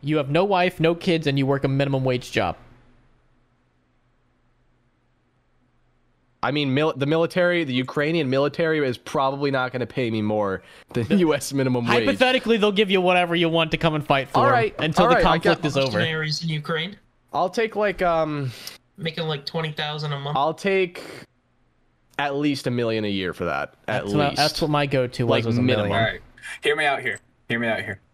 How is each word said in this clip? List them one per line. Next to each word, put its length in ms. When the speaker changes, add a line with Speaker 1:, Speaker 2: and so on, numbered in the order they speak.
Speaker 1:
You 160
have 120
no 140
wife, 360
no 140
kids, 320
and 120
you 80
work 180
a 40
minimum 360
wage 260
job." 260
Speaker 2:
I 60
mean, 240
mil-, 220
the 100
military, 560
the 100
Ukrainian 560
military 580
is 120
probably 540
not 200
gonna 140
pay 240
me 120
more 400
than 140
Speaker 1:
The 100
Speaker 2:
U 180
S 180
minimum 340
wage. 180
Speaker 1:
Hypothetically, 520
they'll 160
give 180
you 100
whatever 360
you 120
want 220
to 60
come 180
and 100
fight 240
for 120
Speaker 2:
All 100
right, 300
Speaker 1:
until 240
Speaker 2:
all 60
Speaker 1:
the 60
Speaker 2:
right, 80
I 140
got 240
Speaker 1:
conflict 40
is 100
over. 220
Speaker 3:
Mercenaries 440
in 60
Ukraine. 480
Speaker 2:
I'll 180
take, 260
like, 260
um, 480
Speaker 3:
Making, 300
like, 180
twenty 260
thousand 400
a 60
month. 180
Speaker 2:
I'll 160
take 480
at 180
least 300
a 40
million 340
a 40
year 240
for 140
that. 280
At 160
Speaker 1:
That's 80
what 80
I, 80
Speaker 2:
least. 80
Speaker 1:
that's 260
what 80
my 160
go-to 400
was, 40
Speaker 2:
Like, 140
Speaker 1:
was 140
a 40
Speaker 2:
minimum. 280
Speaker 1:
million. 160
Speaker 4:
All 60
right, 80
hear 140
me 100
out 140
here. 200
Hear 100
me 100
out 120
here. 200